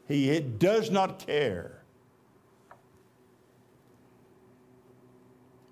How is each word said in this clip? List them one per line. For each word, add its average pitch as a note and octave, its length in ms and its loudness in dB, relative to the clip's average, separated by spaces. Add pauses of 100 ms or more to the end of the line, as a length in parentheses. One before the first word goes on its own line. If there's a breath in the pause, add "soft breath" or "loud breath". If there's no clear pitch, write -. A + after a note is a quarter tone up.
He, C#3+ 260 2
he E3 60 2
does F3 500 0
not F#3+ 300 0
care. A#2+ 640 -4 (4000)